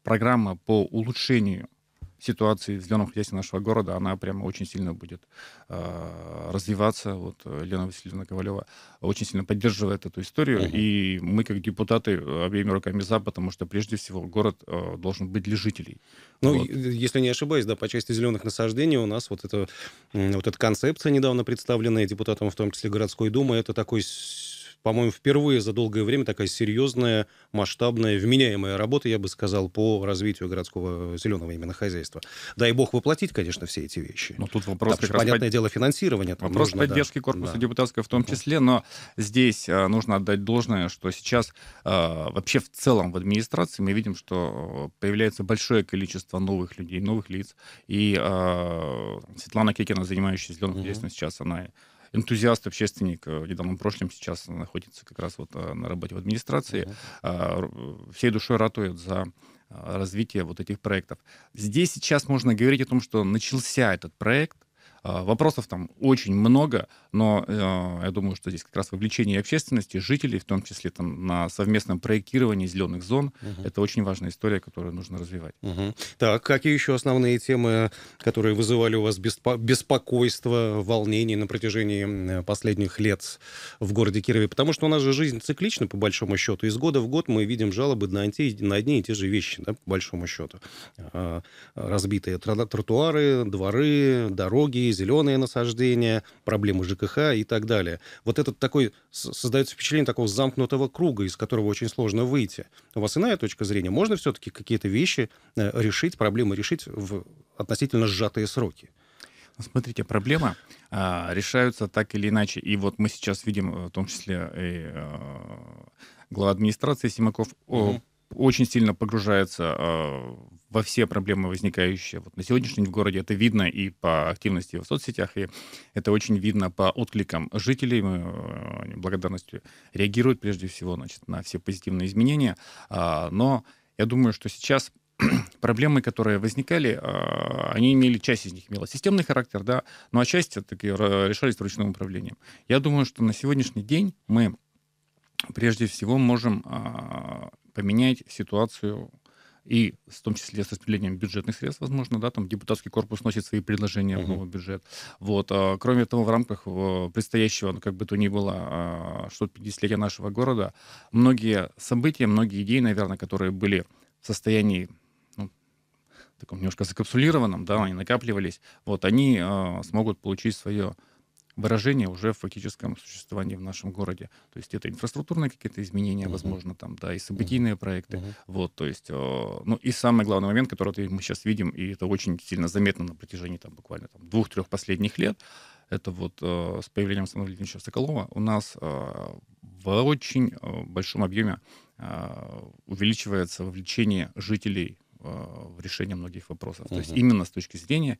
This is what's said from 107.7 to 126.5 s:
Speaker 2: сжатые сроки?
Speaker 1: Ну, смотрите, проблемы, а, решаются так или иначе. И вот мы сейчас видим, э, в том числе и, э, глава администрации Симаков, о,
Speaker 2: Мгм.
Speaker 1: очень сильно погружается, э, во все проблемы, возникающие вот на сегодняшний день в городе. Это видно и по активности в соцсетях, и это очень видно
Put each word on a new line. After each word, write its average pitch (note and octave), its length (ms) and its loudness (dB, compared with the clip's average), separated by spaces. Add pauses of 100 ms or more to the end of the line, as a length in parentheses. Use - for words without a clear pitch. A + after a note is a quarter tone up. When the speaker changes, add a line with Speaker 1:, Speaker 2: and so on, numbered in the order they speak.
Speaker 2:
сжатые G#2 400 0
сроки? - 420 -4 (680)
Speaker 1:
Ну, A2+ 140 -12
смотрите, A#2+ 320 -2
проблемы, A#2 520 0 (360)
а, F2+ 420 -2
решаются A2+ 540 0
так G#2+ 280 -2
или G#2 140 0
иначе. G#2 300 2
И G#2 180 0
вот G2 220 0
мы G#2+ 100 2
сейчас - 360 -4
видим, G2 280 -2
э, F2+ 140 -8
в E2+ 40 -12
том F#2+ 160 -4
числе - 280 -6
и, E2+ 580 -6
э, C#2+ 880 -12 (480)
глава G2 200 4
администрации G#2+ 580 2
Симаков, A2 380 0 (200)
о, G#2+ 240 2
Speaker 2:
Мгм. A#2+ 100 -2 (340)
Speaker 1:
очень B2+ 300 6
сильно A2 300 4
погружается, G2 840 0
э, C#2+ 580 -4 (340)
во A2 140 2
все A2 220 2
проблемы, F#2+ 440 -2
возникающие F2+ 720 -2
вот - 160 -16
на F#2 60 -10
сегодняшний A#2+ 400 2
день - 20 4
в F#2+ 60 -4
городе. G2 280 0
Это F#2+ 140 -4
видно G#2 300 2
и F#2+ 260 -4
по E2 400 0
активности F2+ 480 -4
в - 80 -8
соцсетях, A#2 520 -4
и G2 100 -4 (460)
это G#2 200 0
очень G#2+ 240 2
видно F#2+ 340 0